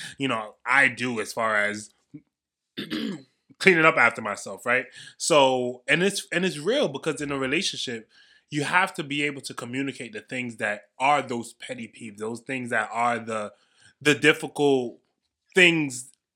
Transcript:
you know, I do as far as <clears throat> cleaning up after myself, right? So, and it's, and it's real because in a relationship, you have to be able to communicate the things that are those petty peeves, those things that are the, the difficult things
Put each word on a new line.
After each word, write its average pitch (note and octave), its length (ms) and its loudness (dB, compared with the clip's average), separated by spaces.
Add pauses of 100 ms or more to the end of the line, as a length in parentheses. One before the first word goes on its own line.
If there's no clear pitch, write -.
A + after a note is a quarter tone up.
(160)
you C#3 100 -4
know, A2+ 280 -4 (100)
I C3+ 240 4
do A#2+ 320 -4
as G2+ 140 -8
far A2 220 0
as G#2 340 -2 (880)
<clears throat> - 0 - (800)
cleaning E3+ 260 4
up D#3+ 140 6
after A#2 240 2
myself, G2+ 420 -10
right? B2 220 0 (320)
So, C3 680 4
and D#3 160 2
it's, G3+ 300 0
and F3 120 0
it's D3+ 140 -2
real G#3+ 300 0
because C#3+ 320 -6
in C#3+ 100 -6
a C#3 80 -4
relationship, C3 680 -4 (420)
you C#3+ 140 -4
have F3+ 300 2
to E3 100 -6
be C#3+ 180 -4
able C#3+ 200 -4
to - 120 -12
communicate B2+ 580 -8
the G#2 80 -10
things B2 360 -8
that G#2 280 -4 (140)
are C#3 240 4
those A#2+ 320 -6
petty A#2+ 340 -12
peeves, G#2+ 300 -16
those A2+ 220 -8
things B2+ 300 -8
that A2 220 0
are A#2 260 0
the, A2 340 -6 (480)
the C#3+ 140 4
difficult C#3 840 2 (560)
things D#3 540 4 (280)